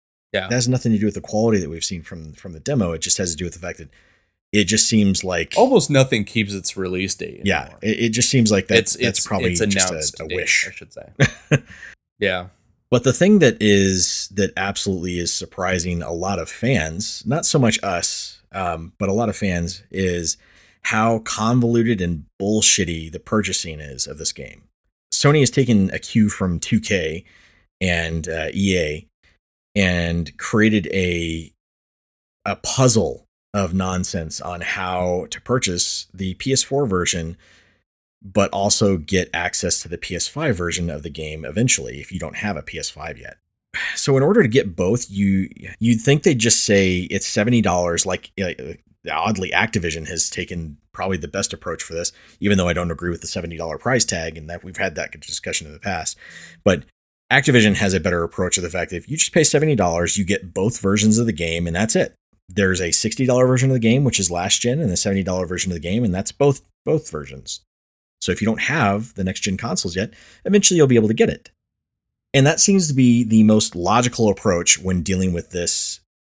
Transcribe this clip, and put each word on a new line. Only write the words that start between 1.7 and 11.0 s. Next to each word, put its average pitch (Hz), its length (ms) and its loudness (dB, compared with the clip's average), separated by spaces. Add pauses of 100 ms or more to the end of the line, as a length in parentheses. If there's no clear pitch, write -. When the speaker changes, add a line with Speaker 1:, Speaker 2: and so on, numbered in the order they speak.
Speaker 2:
we've 82 120 -10
seen 85 200 -6
from, 78 300 -16
from 92 200 -18
the 78 60 -18
demo. 107 320 -2
It 80 100 -6
just - 160 0
has 90 140 -2
to 80 60 -4
do 90 80 -6
with 85 100 -8
the 87 40 -18
fact 87 200 -12
that 78 100 -18 (600)
it 104 140 2
just 107 220 2
seems 101 360 4
like 87 340 -4
Speaker 1:
Almost 240 320 6
nothing 131 340 2
keeps 101 300 -2
its 95 240 -4
release 92 380 -4
date - 300 -12
Speaker 2:
Yeah, 85 160 0
Speaker 1:
anymore. - 200 -16
Speaker 2:
it, 107 180 -2
it 117 100 0
just 117 200 2
seems 113 220 4
like 98 160 2
that 113 100 4
Speaker 1:
It's, 107 160 2
Speaker 2:
that's 117 260 0
Speaker 1:
it's, - 80 2
Speaker 2:
probably 90 260 -2
Speaker 1:
it's 87 120 2
Speaker 2:
just 98 240 2
Speaker 1:
announced 78 300 -2
Speaker 2:
a, 80 60 -10
a - 20 -8
Speaker 1:
date, 90 80 -6
Speaker 2:
wish. - 320 0
Speaker 1:
I - 40 -14
should - 220 -20
say. - 160 -20 (400)